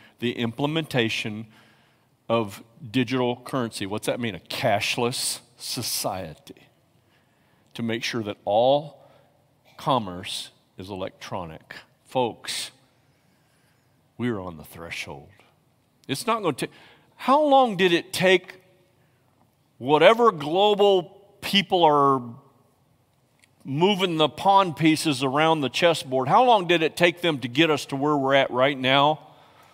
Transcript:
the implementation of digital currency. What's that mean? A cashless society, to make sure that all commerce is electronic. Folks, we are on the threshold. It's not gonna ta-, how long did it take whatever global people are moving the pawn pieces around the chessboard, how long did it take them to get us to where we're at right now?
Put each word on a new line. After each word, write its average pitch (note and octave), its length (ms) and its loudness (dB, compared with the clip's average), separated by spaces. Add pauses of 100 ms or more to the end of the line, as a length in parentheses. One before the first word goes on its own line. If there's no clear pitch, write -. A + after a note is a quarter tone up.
(180)
the A#2+ 140 -4
implementation A#2+ 1120 -4 (840)
of A2+ 360 -2 (260)
digital B2 460 -2
currency. A#2 500 -6
What's G#2 220 -6
that B2+ 120 -4
mean? A#2 140 -6
A E2+ 60 -14
cashless - 1000 -4 (140)
society, - 1120 -10 (1080)
to A#2 80 -8
make A#2 200 -4
sure A#2 200 -6
that G2+ 200 -8
all C3 640 0 (680)
commerce G2 720 -6 (300)
is F#2 100 -14
electronic. F#2 840 -12 (280)
Folks, - 680 -6 (1500)
we A#2+ 120 -4
are G#2+ 100 -4
on F2+ 180 -10
the D2 60 -18
threshold. E2+ 640 -16 (800)
It's C3+ 180 -6
not G#3+ 160 -2
gonna E3 120 -2
ta-, - 140 -8 (500)
how C#4+ 260 2
long C4+ 340 4
did F3+ 160 4
it - 180 -2
take F#3 500 0 (1160)
whatever F3 540 6
global F#3+ 880 0 (200)
people G3 420 0
are C#3+ 360 4 (1500)
moving F3+ 520 0
the D#3 100 4
pawn G3 460 2
pieces D#3 500 0
around D3+ 380 2
the B2+ 80 -2
chessboard, C3 580 0
how G3+ 160 6
long G#3+ 240 4
did E3+ 160 2
it D3+ 140 -2
take F3 240 2
them D#3+ 180 -2
to A#2+ 80 -8
get D3+ 220 2
us D3 160 0
to - 100 -8
where C#3+ 220 0
we're C3+ 160 0
at C#3 180 2
right C3+ 260 2
now? C#3 440 2 (520)